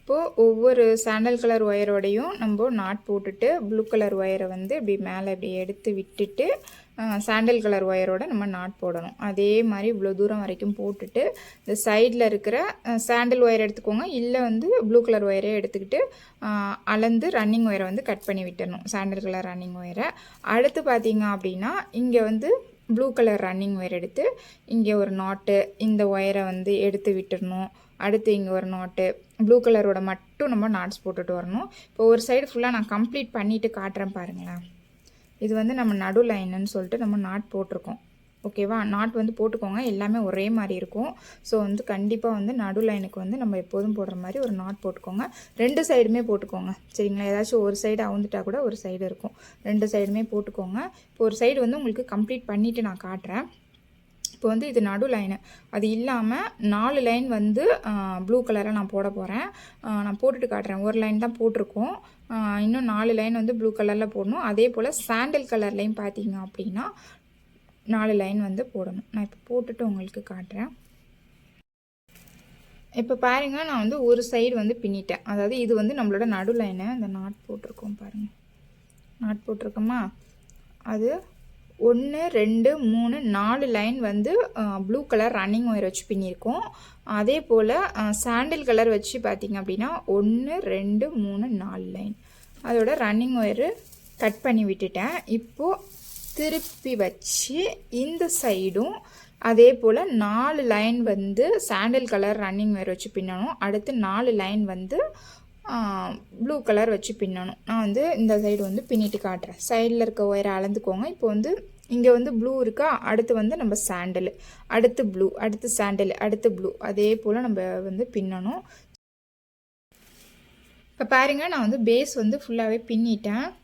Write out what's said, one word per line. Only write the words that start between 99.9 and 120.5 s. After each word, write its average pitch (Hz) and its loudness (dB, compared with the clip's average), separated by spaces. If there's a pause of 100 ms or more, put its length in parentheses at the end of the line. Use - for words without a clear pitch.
நாலு 269 0
லைன் 226 2
வந்து 214 2
சாண்டில் 226 2
கலர் 208 2
ரன்னிங் 202 0
ஒயர் 185 -4
வச்சு 196 -12
பின்னணும். 185 -4 (120)
அடுத்து 208 -2
நாலு 226 0 (100)
லைன் 208 0
வந்து, 190 -4 (760)
ஆ, - -2 (640)
ப்ளூ 277 -2
கலர் 220 2
வச்சு - -6
பின்னணும். 185 -6 (100)
நான் 226 0
வந்து 208 2 (140)
இந்த 214 4
சைடு 208 2
வந்து 196 -2
பின்னிட்டு 214 2
காட்டுறேன். 185 -6 (100)
சைடில் 233 2
இருக்க 220 -2 (100)
ஒயரை 202 0
அளந்துக்கோங்க. 202 -2
இப்போ 247 -2
வந்து 220 0 (440)
இங்க 247 6
வந்து 247 0
ப்ளூ 262 -2
இருக்கா, 247 0 (220)
அடுத்து 226 2
வந்து 220 0
நம்ம 208 0 (140)
சாண்டில், 185 -4 (460)
அடுத்து 240 4
ப்ளூ, 190 2 (180)
அடுத்து 214 -4 (100)
சாண்டில், 196 0 (140)
அடுத்து 214 2
ப்ளூ, 190 -4 (180)
அதே 208 2
போல 220 0
நம்ம 185 -2
வந்து 208 -4
பின்னணும். 190 -4 (2250)